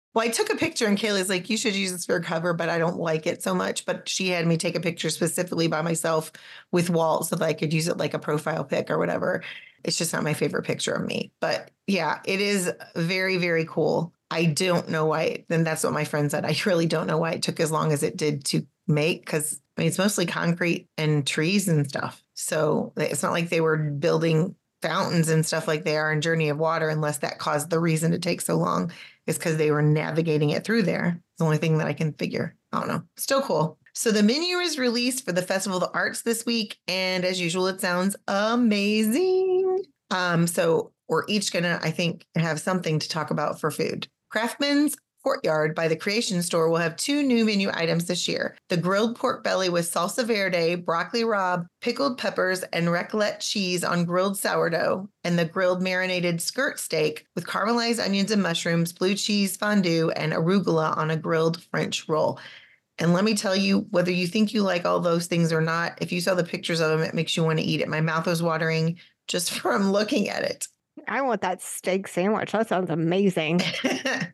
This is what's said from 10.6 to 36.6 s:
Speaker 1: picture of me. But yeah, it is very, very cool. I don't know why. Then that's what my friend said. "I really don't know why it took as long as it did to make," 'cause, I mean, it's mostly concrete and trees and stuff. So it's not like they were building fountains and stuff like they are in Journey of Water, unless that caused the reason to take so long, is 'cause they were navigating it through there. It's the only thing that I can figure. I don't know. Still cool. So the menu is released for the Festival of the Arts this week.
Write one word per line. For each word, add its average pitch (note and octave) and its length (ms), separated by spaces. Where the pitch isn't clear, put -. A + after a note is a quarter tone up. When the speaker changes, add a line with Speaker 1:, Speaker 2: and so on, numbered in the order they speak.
Speaker 1:
picture - 280
of - 120
me. - 340
But - 300
yeah, E3+ 400
it G3 160
is G3+ 300
very, F#3 420
very E3 280
cool. D#3+ 460
I E3+ 140
don't F3 440
know D#3 160
why. D#3 420
Then E3 160
that's D#3+ 200
what - 100
my D3+ 120
friend D3 260
said. D3 120
"I D#3 220
really E3+ 220
don't E3 200
know D#3+ 120
why E3 140
it - 100
took - 160
as D#3 120
long D#3 200
as D3 100
it E3+ 160
did D3 280
to D#3 200
make," D#3+ 400
'cause, - 340
I - 40
mean, E3 80
it's D#3+ 100
mostly G3 260
concrete E3+ 600
and D3+ 280
trees F#3+ 420
and D3 200
stuff. - 360
So - 640
it's - 240
not F3+ 100
like E3+ 180
they E3 120
were D#3 160
building D#3+ 800
fountains E3 480
and D#3+ 160
stuff D#3+ 220
like D#3 160
they D#3 140
are D#3 140
in D3+ 100
Journey D#3+ 280
of D3 80
Water, D#3+ 320
unless D3+ 300
that - 180
caused D3+ 320
the E3 120
reason D#3+ 300
to F3+ 80
take F3 200
so E3+ 160
long, F3 340
is D#3+ 100
'cause D#3 200
they D3+ 140
were D3 100
navigating D3+ 720
it - 120
through A3+ 200
there. E3+ 340
It's - 220
the E3 40
only D#3 140
thing D#3 220
that D#3 80
I D3+ 40
can D3 220
figure. - 420
I - 80
don't - 80
know. - 160
Still C4+ 240
cool. D#3+ 360
So - 160
the G#3 140
menu E4+ 360
is D#4 200
released B3 460
for F3+ 80
the F3+ 80
Festival F#3+ 380
of F3 120
the E3 60
Arts G#3 240
this A3+ 240
week. A3+ 420